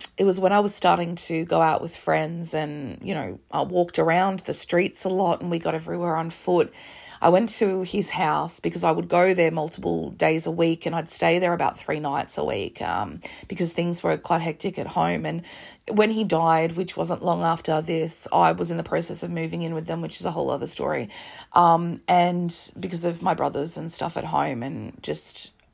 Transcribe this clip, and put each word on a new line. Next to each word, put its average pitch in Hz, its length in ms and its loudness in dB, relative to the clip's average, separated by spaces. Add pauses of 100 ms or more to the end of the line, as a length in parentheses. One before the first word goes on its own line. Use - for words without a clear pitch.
(180)
it 190 60 2
was 190 160 4
when 185 120 4
I 202 80 6
was 202 140 2
starting 175 420 2
to 165 300 -2
go 165 160 2
out 160 220 4
with 170 120 -8
friends 160 600 -2
and, 147 480 -6
you 190 100 -4
know, 127 260 -6 (120)
I 151 100 0
walked 175 380 0
around 180 400 4
the - 160 -6
streets - 480 0
a 190 60 0
lot 185 320 2
and 175 100 -4
we 170 80 0
got 165 160 -2
everywhere 165 400 -2
on 165 160 -2
foot. - 420 2 (480)
I - 80 8
went 202 200 6 (100)
to 190 240 2
his 185 260 -2
house 156 500 0
because 175 240 -2
I 165 80 6
would 170 160 0
go 180 260 6
there 170 180 4
multiple 165 580 -2
days 160 360 2
a 160 60 -2
week 165 340 2
and 160 80 0
I'd 160 160 -4
stay 170 300 2
there 175 140 2
about - 240 0
three 151 240 -4
nights 143 360 -4
a 147 60 -2
week, 101 380 -4
um, 87 400 -4 (260)
because 170 240 -2
things 175 320 -2
were 160 140 2
quite 165 240 0
hectic 165 360 -4
at - 100 -6
home. 165 380 0
And 165 180 -6 (460)
when 214 200 4
he 220 160 0
died, 165 480 4
which 170 240 -6
wasn't 170 260 -4
long 175 200 2
after 165 380 0
this, 160 520 -4
I 165 180 6
was 175 200 -4
in 165 60 -2
the 165 60 -4
process 170 400 -4
of 175 80 -6
moving 165 300 -4
in 165 120 -4
with 160 120 -6
them, 170 160 -4
which - 180 -8
is 180 60 -8
a 180 60 -2
whole 151 180 -2
other 127 180 -4
story. 135 400 -4 (460)
Um, 170 560 4
and 175 440 4 (240)
because 175 280 -4
of 170 160 -2
my 180 140 0
brothers 151 420 -2
and 160 120 -8
stuff - 280 -4
at - 80 -4
home 143 360 -2
and 117 400 -10
just - 500 -8 (220)